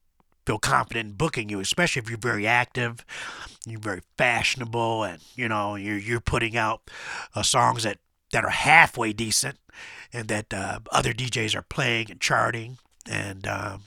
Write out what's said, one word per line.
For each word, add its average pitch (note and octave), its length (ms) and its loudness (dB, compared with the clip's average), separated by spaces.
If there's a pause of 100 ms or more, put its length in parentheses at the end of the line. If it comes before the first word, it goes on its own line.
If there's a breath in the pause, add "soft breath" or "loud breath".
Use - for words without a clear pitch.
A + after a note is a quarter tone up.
(460)
feel A2 120 0
confident B2 520 2
in - 40 -12
booking B2 340 -2
you, G2+ 120 -4
especially D3 420 0
if A2 80 -8
you're A#2 80 -6
very G#2+ 300 0
active, A#2+ 560 0 (600 loud breath)
you're A2+ 140 -10
very G#2 240 -6 (160)
fashionable, A#2 840 2
and, F2 180 -6 (140)
you A#2+ 120 -2
know, G#2 280 0
you're, G#2 200 -4
you're A2+ 240 -2
putting A#2 360 0
out, A2 340 0 (460 loud breath)
uh, G#2+ 80 -2
songs A#2+ 400 4
that, G2+ 140 -2 (340)
that A#2 120 4
are C#3 60 0
halfway C#3 600 6
decent A2+ 460 -2 (540 loud breath)
and A#2 140 -8
that, G#2+ 260 -2
uh, G2+ 280 -4 (100)
other B2+ 220 2
D B2 140 -4
Js A2 280 0
are - 80 -6
playing A#2 480 0
and - 100 -14
charting, A#2 580 0 (300)
and, G2+ 380 -6
uh, G2+ 400 -4